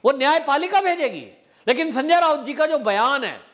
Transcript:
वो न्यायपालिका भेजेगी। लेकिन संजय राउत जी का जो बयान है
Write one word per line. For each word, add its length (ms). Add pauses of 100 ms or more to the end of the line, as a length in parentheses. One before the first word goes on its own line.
वो 60
न्यायपालिका 680
भेजेगी। 600 (260)
लेकिन 240
संजय 280
राउत 260
जी 80
का 120
जो 120
बयान 460
है 180 (120)